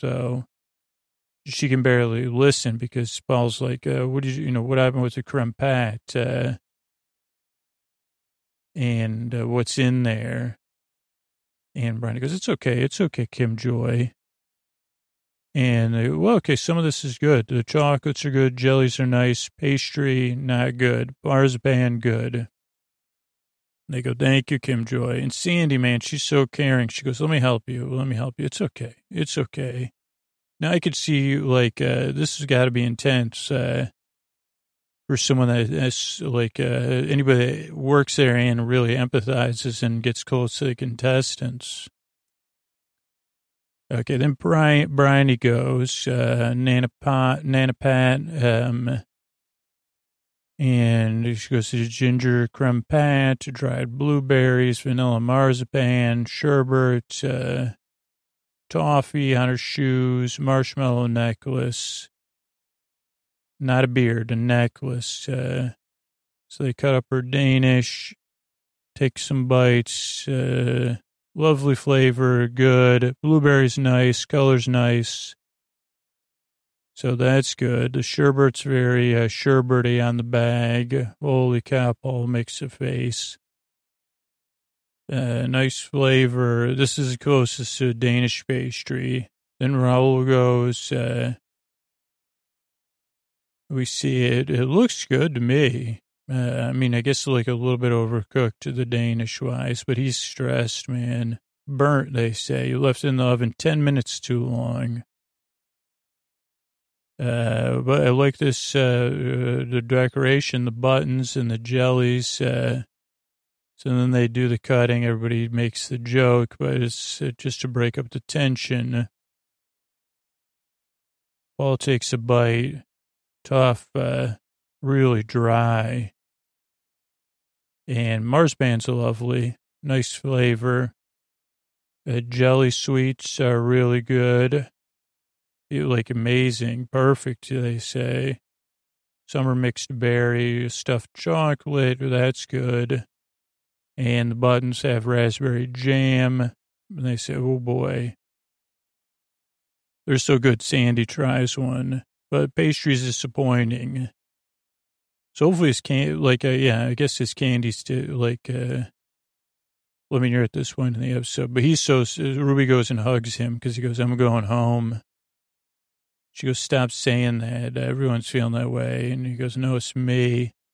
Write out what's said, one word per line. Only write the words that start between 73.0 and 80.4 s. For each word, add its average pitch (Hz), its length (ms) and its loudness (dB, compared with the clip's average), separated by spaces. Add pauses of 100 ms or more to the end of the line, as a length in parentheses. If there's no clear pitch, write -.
Blueberry's 143 560 6
nice, 127 460 2
color's 135 420 4
nice. 120 720 0 (1600)
So 123 200 -2
that's 131 400 2
good. 123 380 0
The 127 100 -2
sherbet's 139 600 2
very, 123 520 2
uh, 117 140 2
sherbety 123 760 2
on 120 120 0
the 120 60 -2
bag. 120 840 0 (120)